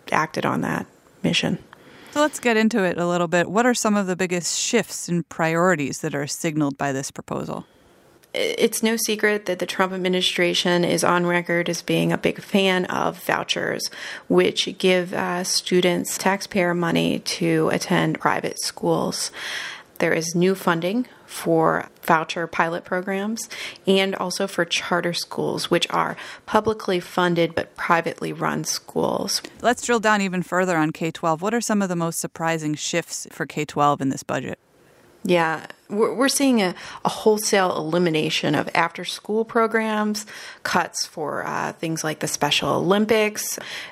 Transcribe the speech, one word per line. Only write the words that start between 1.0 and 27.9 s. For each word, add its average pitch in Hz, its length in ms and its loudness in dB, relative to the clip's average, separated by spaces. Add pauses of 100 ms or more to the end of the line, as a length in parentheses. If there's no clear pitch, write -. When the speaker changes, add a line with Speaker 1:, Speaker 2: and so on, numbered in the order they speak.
Speaker 1:
mission. - 360 0 (540)
Speaker 2:
So 294 100 2
let's 302 180 0
get 233 160 4
into 220 260 4
it 180 160 0
a 175 80 0
little 175 220 2
bit. 175 200 2
What 220 180 2
are 247 80 4
some 214 200 0
of 202 140 0
the 180 80 0
biggest 175 420 -2
shifts - 500 -2
in 170 160 0
priorities 165 720 2
that 147 180 -4
are 143 100 -4
signaled 151 500 -2
by 143 140 -2
this 139 220 -4
proposal? - 520 -8 (760)
Speaker 1:
It's - 440 0
no 226 160 2
secret 208 480 0
that 180 140 -2
the 180 60 -4
Trump 185 280 -2
administration 180 880 2
is 165 180 0
on 175 220 4
record 175 460 0
as 170 100 -4
being 165 320 0
a 165 60 2
big - 240 -2
fan 190 440 2
of - 380 -2
vouchers, - 640 -2 (400)
which 180 480 2
give, 185 380 2
uh, 180 280 -2
students 180 760 0
taxpayer 185 560 0
money 165 460 0
to 165 520 0
attend 165 480 0
private - 400 -2
schools. - 680 -2 (720)
There 170 120 2
is 165 220 0
new 180 200 4
funding 185 520 0 (180)
for 165 640 2 (140)
voucher 165 440 0
pilot 170 380 -2
programs 196 640 -4 (380)
and 190 300 4
also 180 300 -4
for 175 200 0
charter 175 480 0
schools, - 560 -4
which 170 180 2
are 165 300 0 (260)
publicly 214 560 0
funded 175 540 2
but - 200 -4
privately 165 600 -2